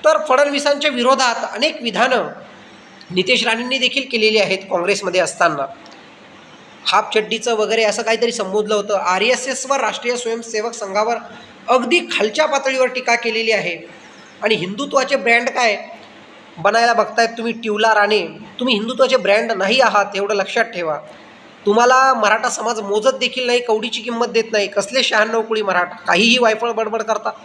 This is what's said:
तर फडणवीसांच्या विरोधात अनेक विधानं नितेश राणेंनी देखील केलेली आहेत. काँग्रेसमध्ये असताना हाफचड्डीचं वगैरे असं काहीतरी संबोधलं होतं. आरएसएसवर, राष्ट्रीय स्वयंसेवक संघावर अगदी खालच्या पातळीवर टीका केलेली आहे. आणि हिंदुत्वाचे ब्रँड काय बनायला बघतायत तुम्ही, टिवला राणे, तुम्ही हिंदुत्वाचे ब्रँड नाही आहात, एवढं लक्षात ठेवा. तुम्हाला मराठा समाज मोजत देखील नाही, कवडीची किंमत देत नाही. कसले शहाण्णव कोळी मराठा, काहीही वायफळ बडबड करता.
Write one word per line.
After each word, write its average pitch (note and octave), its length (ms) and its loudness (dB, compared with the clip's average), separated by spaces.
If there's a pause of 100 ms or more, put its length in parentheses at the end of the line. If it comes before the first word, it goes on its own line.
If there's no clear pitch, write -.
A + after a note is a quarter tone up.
तर D#4 140 4 (100)
फडणवीसांच्या C#4+ 640 2
विरोधात B3 440 2 (180)
अनेक C4 300 -4
विधानं A3+ 460 0 (840)
नितेश F#3 360 2
राणेंनी B3 320 -2
देखील B3+ 240 0 (100)
केलेली A3 260 2
आहेत. F#3+ 200 0
काँग्रेसमध्ये F#3 640 -2
असताना D#3 460 0 (1200)
हाफचड्डीचं G#3+ 680 0
वगैरे G#3+ 300 0
असं G#3 180 0
काहीतरी A3+ 300 0
संबोधलं G#3 420 -2
होतं. G#3 200 -2
आरएसएसवर, B3 840 0
राष्ट्रीय A#3+ 360 -4
स्वयंसेवक A3+ 560 -6
संघावर G#3+ 440 -2 (520)
अगदी B3+ 320 4
खालच्या D4+ 460 0
पातळीवर C4 400 0
टीका B3 280 0
केलेली A3+ 360 -2
आहे. F3 260 -2 (680)
आणि A3 120 2
हिंदुत्वाचे C4 600 -2
ब्रँड A#3 320 2
काय A#3 400 0 (680)
बनायला A3+ 340 4
बघतायत A3 360 2
तुम्ही, A#3 240 -4
टिवला A3 420 0
राणे, G3+ 320 2 (340)
तुम्ही B3 140 2
हिंदुत्वाचे B3 420 2
ब्रँड G#3+ 360 2
नाही G3+ 280 0
आहात, G#3 240 4 (100)
एवढं G3+ 200 -2
लक्षात G3+ 300 0
ठेवा. D#3+ 340 -6 (680)
तुम्हाला B3+ 480 6
मराठा A3 340 2
समाज A3+ 320 -4
मोजत G#3+ 400 0
देखील B3 260 -4
नाही, A#3+ 120 2
कवडीची A3+ 420 -2
किंमत A#3 260 -4
देत A3 260 0
नाही. G#3 140 2
कसले G#3 360 -2
शहाण्णव A3+ 400 0
कोळी A3 200 -2
मराठा, F3+ 340 -2
काहीही A3+ 420 2
वायफळ A3+ 340 2
बडबड G#3+ 300 -4
करता. G#3 280 -2 (140)